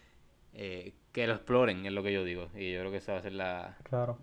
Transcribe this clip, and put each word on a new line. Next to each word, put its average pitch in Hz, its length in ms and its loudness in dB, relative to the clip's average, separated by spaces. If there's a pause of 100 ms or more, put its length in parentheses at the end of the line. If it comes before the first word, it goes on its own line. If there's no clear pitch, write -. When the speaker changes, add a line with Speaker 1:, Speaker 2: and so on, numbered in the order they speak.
(520)
Speaker 1:
eh, 95 420 -10 (180)
que 120 140 2
lo 113 80 4
exploren, 107 520 4
es 98 60 -2
lo 98 100 0
que 101 100 2
yo 95 120 2
digo. 87 300 -4
Y 95 180 -4
yo 90 80 -2
creo 95 100 -2
que 98 80 -2
esa 101 140 -6
va 95 60 0
a 90 40 -6
ser 98 100 -6
la, 92 520 -4
Speaker 2:
Claro. 120 380 -2